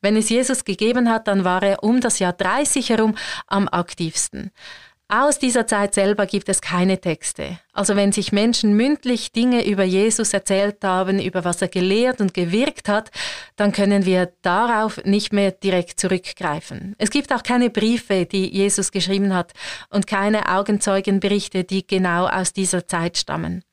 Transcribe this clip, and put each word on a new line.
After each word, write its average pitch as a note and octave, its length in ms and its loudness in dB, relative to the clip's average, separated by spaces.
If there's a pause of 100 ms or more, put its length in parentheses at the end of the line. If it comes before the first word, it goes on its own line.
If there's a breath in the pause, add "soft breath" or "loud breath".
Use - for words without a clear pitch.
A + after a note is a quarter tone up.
Wenn G#3 140 2
es G#3+ 140 2
Jesus B3 340 0
gegeben A#3 460 0
hat, A3 180 0
dann G3 160 2
war F3+ 180 2
er G3 220 0
um A#3 160 4
das A#3+ 200 0
Jahr F3+ 140 0
dreißig A#3+ 560 0
herum A3 260 2 (300 loud breath)
am G3 220 0
aktivsten. - 840 -4 (600 loud breath)
Aus C#4 280 2
dieser A#3+ 260 2
Zeit G3+ 300 0
selber G3+ 320 2
gibt G3+ 220 -4
es F#3+ 120 0
keine F#3 400 0
Texte. E3 560 -6 (160)
Also G3+ 220 0
wenn G3+ 160 4
sich G3 200 -2
Menschen G#3 440 2
mündlich B3 560 0
Dinge A#3+ 360 2
über G3+ 160 2
Jesus G#3 520 0
erzählt G3+ 480 0
haben, F#3+ 360 0
über F#3 240 -4
was F3 200 -2
er F#3 40 -2
gelehrt G#3 540 0
und G3 140 0
gewirkt G3+ 520 -2
hat, G#3+ 220 0 (460 loud breath)
dann G#3 160 2
können G3+ 340 2
wir F3+ 260 2 (120)
darauf A3 640 0
nicht G3+ 280 0
mehr G3+ 160 2
direkt F#3 500 -2
zurückgreifen. F3+ 1000 -4
Es G#3 100 2
gibt C#4+ 240 -2
auch A#3+ 80 -2
keine B3 300 2
Briefe, G#3+ 560 0
die F#3+ 280 -2
Jesus G3 360 0
geschrieben G3 420 0
hat, F3+ 200 -2 (360 loud breath)
und G3+ 160 0
keine G#3 500 0
Augenzeugenberichte, G3 1080 0
die F#3+ 240 -4
genau F#3 400 0
aus F3+ 260 -2
dieser F3+ 320 -2
Zeit E3+ 320 -4
stammen. E3 560 -6